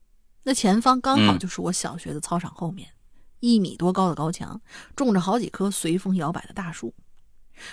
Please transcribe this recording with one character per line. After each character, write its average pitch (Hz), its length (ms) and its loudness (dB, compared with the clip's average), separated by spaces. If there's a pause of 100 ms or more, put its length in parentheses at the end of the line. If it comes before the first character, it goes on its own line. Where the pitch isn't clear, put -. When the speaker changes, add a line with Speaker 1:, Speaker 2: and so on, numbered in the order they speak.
(420)
Speaker 1:
那 262 120 0
前 208 260 4
方 262 200 4
刚 269 260 2
好 202 100 6
就 180 100 -4
是 180 140 -8
我 175 100 -2
小 - 260 -4
学 170 180 -10
的 151 60 -6
操 175 180 -2
场 170 160 -6
后 170 160 -6
面， - 180 -14
Speaker 2:
嗯。 - 80 -20 (440)
Speaker 1:
一 240 180 4
米 190 180 0
多 180 160 2
高 190 160 2
的 160 60 0
高 156 160 -2
墙， - 280 -10 (360)
种 254 180 2
着 190 80 4
好 190 160 0
几 226 140 -2
棵 190 180 -2
随 175 300 0
风 190 160 -2
摇 165 180 -2
摆 - 140 -6
的 - 80 -20
大 180 160 -8
树， - 240 -12 (800)